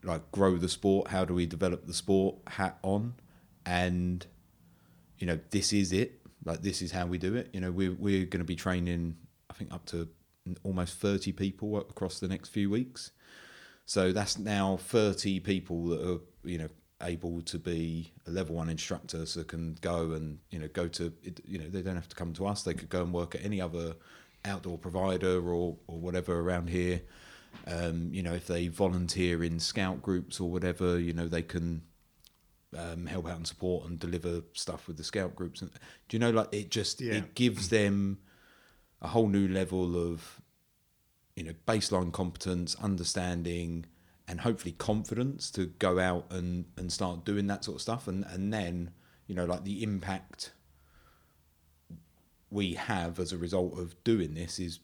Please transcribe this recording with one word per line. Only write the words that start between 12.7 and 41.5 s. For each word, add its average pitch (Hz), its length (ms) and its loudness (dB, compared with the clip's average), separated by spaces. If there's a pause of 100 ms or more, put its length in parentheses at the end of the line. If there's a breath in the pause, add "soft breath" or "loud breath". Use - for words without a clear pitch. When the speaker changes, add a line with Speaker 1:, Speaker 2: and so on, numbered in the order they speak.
Speaker 1:
So 92 260 4
that's 101 280 0
now 98 380 2
thirty 98 640 4
people 85 500 0
that 80 120 0
are, 85 180 0 (240)
you 87 140 -4
know, 80 120 -4 (320)
able 85 420 -4
to 82 160 -6
be 82 520 -2 (140)
a 85 60 -8
level 85 240 -2
one 82 120 -2
instructor, 82 580 -4
so 82 180 -6
can 82 360 -6
go 85 340 0
and, 78 260 -6 (100)
you 87 100 -8
know, 76 100 -6
go 87 180 -2
to, 85 260 -4 (100)
it, 90 220 -12
you 95 140 -8
know, 78 100 -8
they 92 140 -4
don't 92 120 -2
have 87 140 -6
to - 60 -16
come 85 180 -6
to 92 140 -2
us. 104 160 -2
They 85 100 -2
could 82 160 -8
go 90 140 0
and 87 100 -2
work 87 220 -2
at 90 100 -4
any 101 160 -2
other 85 340 -4 (500 loud breath)
outdoor 90 320 -6
provider 92 600 2 (120)
or, 87 260 2 (120)
or 82 120 -8
whatever 87 400 0
around 85 300 2
here. 90 320 2 (680 loud breath)
Um, 85 460 0
you 92 100 -2
know, 85 100 0
if 87 140 -4
they 87 220 2
volunteer 90 720 2
in 82 160 0
scout 92 420 0
groups 92 380 0
or 90 100 0
whatever, 90 480 2
you 85 140 2
know, 85 160 0
they 82 140 0
can, 82 400 -2 (960)
um, 85 280 -6
help 82 220 -4
out 87 80 -4
and 82 100 -8
support 90 440 -2
and 85 100 -6
deliver 85 420 -2 (120)
stuff - 340 -8
with 85 80 -8
the 78 80 -12
scout 95 320 -2
groups. - 260 -8
And 92 100 -10 (360 loud breath)
do - 80 -4
you 113 40 2
know, 120 120 6
like, 110 220 4
it 104 180 -4
just, - 300 -2
Speaker 2:
Yeah. 113 140 0
Speaker 1:
it 104 200 -4
gives 104 320 4
them 101 520 4 (840 soft breath)
a 82 80 -4
whole 113 180 6
new 98 220 6
level 92 480 2
of, 85 420 -4 (960)
you 87 80 -8
know, 82 100 -8 (140)